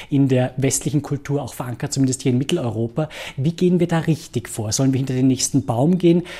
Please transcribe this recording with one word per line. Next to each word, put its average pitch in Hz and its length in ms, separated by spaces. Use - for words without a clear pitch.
in 139 200
der 127 260
westlichen 135 460
Kultur 143 420
auch 139 100
verankert, 123 380
zumindest 131 300
hier 135 100
in 123 60
Mitteleuropa. 123 720
Wie 139 160
gehen 180 300
wir 170 80
da 165 100
richtig - 480
vor? 110 240
Sollen 135 220
wir 127 60
hinter 135 160
den 131 120
nächsten 131 380
Baum 139 320
gehen? 170 260